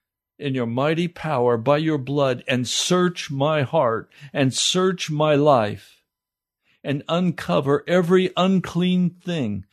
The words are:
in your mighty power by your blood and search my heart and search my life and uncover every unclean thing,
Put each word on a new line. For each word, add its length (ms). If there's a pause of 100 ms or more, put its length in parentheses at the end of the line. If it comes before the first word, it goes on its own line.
(380)
in 160
your 140
mighty 400
power 500
by 200
your 200
blood 500
and 200
search 640
my 320
heart 480 (200)
and 220
search 560
my 240
life 720 (800)
and 260
uncover 800
every 500
unclean 720
thing, 640